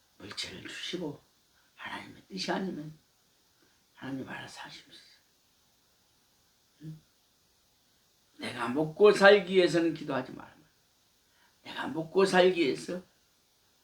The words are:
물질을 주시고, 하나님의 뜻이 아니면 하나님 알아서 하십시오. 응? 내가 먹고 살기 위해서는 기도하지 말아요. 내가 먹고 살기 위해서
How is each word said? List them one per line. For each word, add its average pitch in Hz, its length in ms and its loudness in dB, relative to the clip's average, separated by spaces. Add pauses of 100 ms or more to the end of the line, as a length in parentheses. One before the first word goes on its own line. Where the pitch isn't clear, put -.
(180)
물질을 - 500 -14
주시고, - 540 -10 (540)
하나님의 - 520 -16
뜻이 185 240 -6
아니면 160 460 -8 (960)
하나님 131 340 -12
알아서 - 340 -14
하십시오. - 300 -20 (1900)
응? 156 180 -16 (1400)
내가 120 320 -8
먹고 156 420 6
살기 196 440 6
위해서는 170 380 4
기도하지 135 400 -6
말아요. - 240 -20 (1040)
내가 - 240 -12
먹고 160 380 0
살기 180 360 4
위해서 165 420 -4 (800)